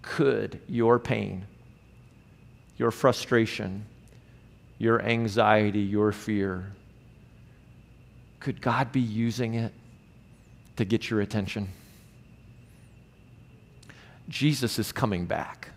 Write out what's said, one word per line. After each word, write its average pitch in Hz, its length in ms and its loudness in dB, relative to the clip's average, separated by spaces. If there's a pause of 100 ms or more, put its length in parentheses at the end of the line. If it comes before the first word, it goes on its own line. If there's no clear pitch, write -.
Could 123 640 0
your 117 300 4
pain, 101 480 -4 (1300)
your 117 140 2
frustration, 110 920 0 (920)
your 113 240 2
anxiety, 107 800 4
your 104 320 2
fear, 98 600 -4 (1700)
could - 220 -6
God 120 300 0
be 131 100 2
using 113 540 -2
it 117 180 -2 (1000)
to 110 100 0
get 107 240 0
your 107 120 2
attention? 101 460 -4 (2500)
Jesus 131 480 0
is 110 140 -2
coming 90 340 0
back. - 520 -8